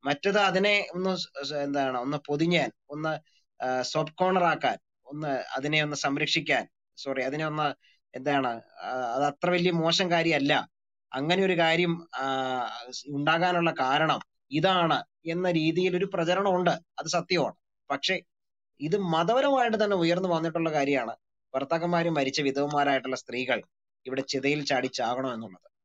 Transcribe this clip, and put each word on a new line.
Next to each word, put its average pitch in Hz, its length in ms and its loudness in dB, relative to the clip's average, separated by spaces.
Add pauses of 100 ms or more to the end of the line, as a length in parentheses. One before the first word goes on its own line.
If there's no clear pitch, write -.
മറ്റത് 165 340 2
അതിനെ 196 520 4
ഒന്ന് 185 260 -2
സ്-, 143 280 -8
സ്-, 143 100 -8
എന്താണ്, 143 440 -2
ഒന്ന് 139 180 -4 (100)
പൊതിഞ്ഞാൻ, 151 440 2 (200)
ഒന്ന്, 151 280 -4 (460)
ആ, 127 180 -2
സോഫ്റ്റ് 139 340 -4
കോർണർ 185 280 2
ആക്കാൻ, 139 340 0 (260)
ഒന്ന് 147 240 -8
അതിനെ 139 540 -2
ഒന്ന് 147 140 -4
സംരക്ഷിക്കാൻ, 143 720 0 (280)
സോറി, 135 260 -6
അതിനെ 147 240 -4
ഒന്ന്, 151 280 -2 (420)
എന്താണ്, 131 460 0 (200)
ആ, 98 80 -6 (240)
അത് 139 100 0
അത്ര 143 260 0
വലിയ 175 200 2
മോശം 170 400 0
കാര്യമല്ല, 151 580 2 (440)
അങ്ങനെ 165 320 0
ഒരു 185 140 2
കാര്യം, 170 560 2
ആ, 131 120 -4 (640)
സ്-, - 180 -14
ഉണ്ടാകാനുള്ള 165 640 2
കാരണം 139 500 2 (300)
ഇതാണ് 160 540 2 (220)
എന്ന 180 240 0
രീതിയിൽ 165 460 2
ഒരു 190 180 -2
പ്രചരണമുണ്ട്. 180 560 2
അത് - 360 -6
സത്യമാണ്. 165 480 -2 (360)
പക്ഷേ 156 300 -2 (600)
ഇത് 156 160 -2
മതപരമായിട്ട് 220 880 2
തന്നെ 202 120 2
ഉയർന്നു 175 320 2
വന്നിട്ടുള്ള 165 440 0
കാര്യമാണ് 139 440 0 (380)
ഭർത്താക്കന്മാര് 165 520 0
മരിച്ച 143 340 0
വിധവമാരായിട്ടുള്ള 139 760 0
സ്ത്രീകൾ 123 460 -4 (440)
ഇവിടെ 131 140 -4
ചിതയിൽ 143 440 -2
ചാടി 135 220 0
ചാകണം 123 480 -4
എന്നുള്ളത്. 107 360 -14 (140)